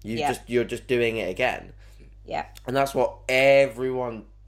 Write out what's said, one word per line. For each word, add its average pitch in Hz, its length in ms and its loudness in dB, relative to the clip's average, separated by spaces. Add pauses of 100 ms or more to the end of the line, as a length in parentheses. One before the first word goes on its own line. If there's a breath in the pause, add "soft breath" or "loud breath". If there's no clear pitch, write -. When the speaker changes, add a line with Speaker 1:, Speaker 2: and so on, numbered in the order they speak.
Speaker 1:
You've 110 160 -6
Speaker 2:
Yeah. 143 100 -2
Speaker 1:
just, 120 200 -4
you're 117 160 2
just 113 240 -8
doing 117 300 2
it 92 120 -4
again. 110 420 -4 (520 soft breath)
Speaker 2:
Yeah. 76 220 -8 (200)
Speaker 1:
And 123 80 -4
that's 139 180 0
what 127 260 -2 (100)
everyone, 127 960 2 (240)